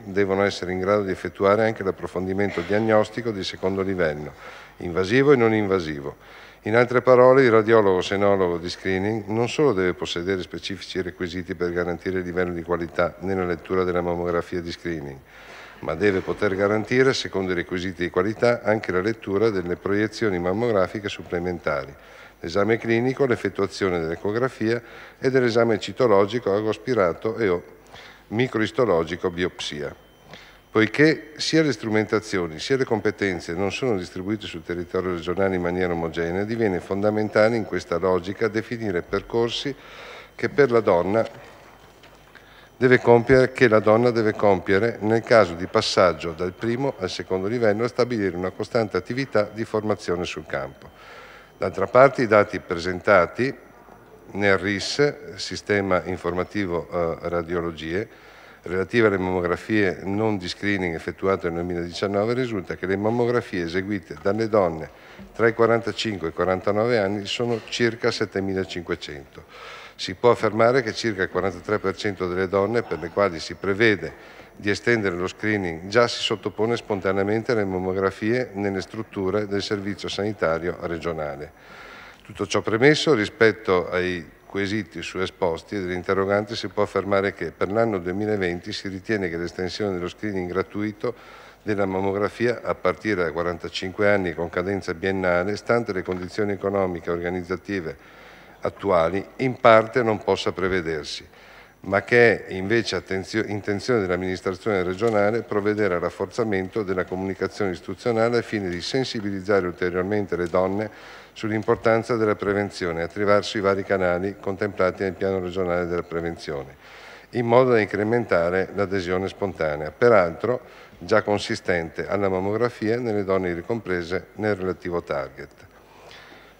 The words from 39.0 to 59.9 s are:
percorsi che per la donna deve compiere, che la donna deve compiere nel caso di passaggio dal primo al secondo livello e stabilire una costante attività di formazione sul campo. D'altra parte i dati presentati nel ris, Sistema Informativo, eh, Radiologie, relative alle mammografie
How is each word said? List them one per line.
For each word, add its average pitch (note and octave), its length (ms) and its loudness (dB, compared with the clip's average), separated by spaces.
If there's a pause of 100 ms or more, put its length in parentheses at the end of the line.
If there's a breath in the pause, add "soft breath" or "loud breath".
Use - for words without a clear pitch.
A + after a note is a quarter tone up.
percorsi A#2 720 -2 (600 loud breath)
che - 140 -4
per C3+ 240 4
la A#2 80 6
donna G2+ 440 4 (1500 loud breath)
deve B2 240 6
compiere, A#2+ 520 8
che B2 160 6
la G#2+ 100 6
donna A2 320 6
deve A2 220 2
compiere G2+ 680 2
nel G#2+ 220 2
caso G2+ 320 6
di F2 120 -6
passaggio E2+ 680 2
dal F2+ 200 -4
primo A#2+ 460 -4
al F#2 100 -4
secondo F#2+ 380 -4
livello A2+ 380 2
e A#2+ 40 0
stabilire G#2+ 480 0
una F#2 140 -2
costante A2 460 -2
attività A#2+ 540 -2
di A2 140 -6
formazione G2+ 600 -2
sul D#2 220 -8
campo. C2+ 440 -8 (640 loud breath)
D'altra F#2+ 300 -2
parte C3 360 6
i A#2+ 40 4
dati G2+ 320 4
presentati F2+ 960 2 (800)
nel G2 260 2
ris, G2+ 800 -2
Sistema F#2+ 680 0
Informativo, F2 840 -4
eh, E2 380 -4
Radiologie, E2+ 800 -4 (540 loud breath)
relative F#2+ 440 0
alle G2 120 4
mammografie F#2 840 0